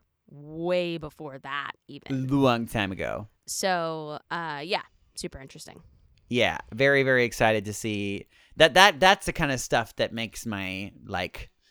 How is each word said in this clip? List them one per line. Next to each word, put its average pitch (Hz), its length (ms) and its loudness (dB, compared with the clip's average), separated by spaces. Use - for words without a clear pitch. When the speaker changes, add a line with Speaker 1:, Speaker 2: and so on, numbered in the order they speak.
Speaker 1:
way 165 720 -4
before 151 400 -14
that 139 340 -6
even." 135 400 -6
Speaker 2:
Long 127 400 4
time 101 240 -2
ago. 82 380 -6
Speaker 1:
So, 160 720 -4
uh, 160 320 -6
yeah, 185 180 -2
super - 240 -10
interesting. 135 420 -20
Speaker 2:
Yeah, 110 300 2
very, 139 300 4
very 127 200 4
excited 110 420 2
to 107 60 -6
see 101 540 -6
that. 160 180 6
That, 185 240 8
that's 185 280 4
the - 60 -2
kind 147 200 -2
of 123 80 -2
stuff - 360 -2
that 113 160 -2
makes 113 320 -8
my, 98 460 -6
like, 92 440 -6